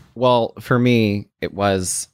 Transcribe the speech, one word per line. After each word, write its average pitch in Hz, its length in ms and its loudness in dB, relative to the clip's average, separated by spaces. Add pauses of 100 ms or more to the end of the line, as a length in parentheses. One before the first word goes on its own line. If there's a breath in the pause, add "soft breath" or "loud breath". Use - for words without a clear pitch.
(140)
Well, 120 460 2
for 123 180 0
me, 113 500 2 (140)
it 85 100 -8
was 95 600 -2